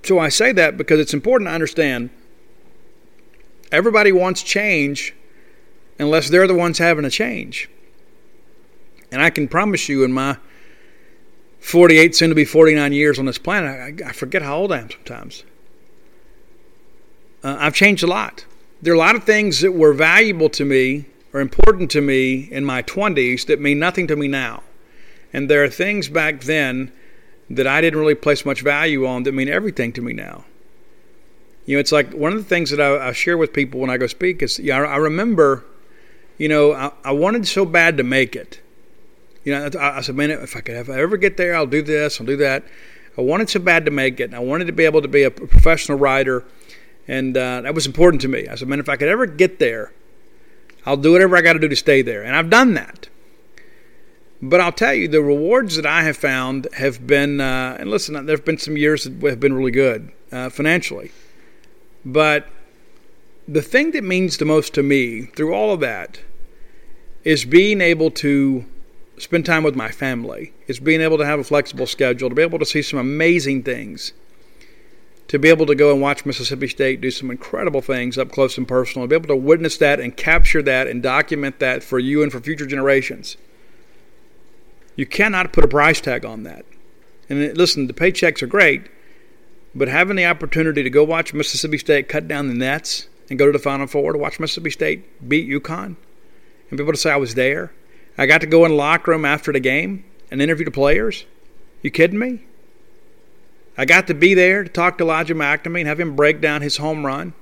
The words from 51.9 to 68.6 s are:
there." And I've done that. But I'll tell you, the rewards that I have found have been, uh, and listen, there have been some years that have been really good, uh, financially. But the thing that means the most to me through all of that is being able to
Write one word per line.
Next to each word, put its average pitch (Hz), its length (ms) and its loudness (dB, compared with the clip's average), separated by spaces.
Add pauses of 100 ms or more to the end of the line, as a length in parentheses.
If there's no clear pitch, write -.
there." 113 220 -4
And 123 120 -6
I've 165 140 0
done 233 240 6
that. - 360 -6 (1300)
But 160 220 4
I'll 175 100 0
tell 226 220 0
you, 185 140 -2
the 151 140 4
rewards 160 540 0
that 160 80 -4
I 160 200 2
have 151 120 0
found 131 580 -4
have 123 320 -4
been, 143 340 2
uh, 131 380 -4
and - 120 -8
listen, 151 240 -4 (100)
there 156 120 0
have - 100 -8
been 160 120 -2
some 151 200 -6
years 147 260 2
that 131 240 -10
have 120 120 -2
been 139 140 2
really 131 160 0
good, 123 400 0 (220)
uh, 127 160 -10
financially. - 640 -4 (880)
But 147 460 0 (960)
the 147 160 -2
thing 294 280 0
that 285 140 -6
means 185 340 -2
the 151 80 -2
most 156 280 0
to 143 80 0
me 127 400 -2 (140)
through 156 160 -4
all 208 200 0
of 170 80 -4
that 110 400 -8 (1040)
is 147 200 0
being 185 380 4
able 160 280 2
to 139 540 0 (520)